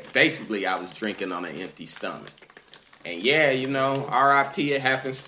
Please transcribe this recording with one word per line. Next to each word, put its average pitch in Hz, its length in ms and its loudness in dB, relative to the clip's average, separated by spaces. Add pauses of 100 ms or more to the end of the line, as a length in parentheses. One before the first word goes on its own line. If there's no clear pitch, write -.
(120)
basically 107 540 2
I 92 120 0
was 90 120 -10
drinking 98 420 -6
on 87 120 -6
an 80 120 -8
empty 87 300 -12
stomach. 67 440 -10 (720)
And, 85 180 -8
yeah, 143 280 4
you 131 180 0
know, 135 400 0
R 139 240 6
I 139 120 6
P, 143 280 -2
it 139 100 0
happens 131 460 0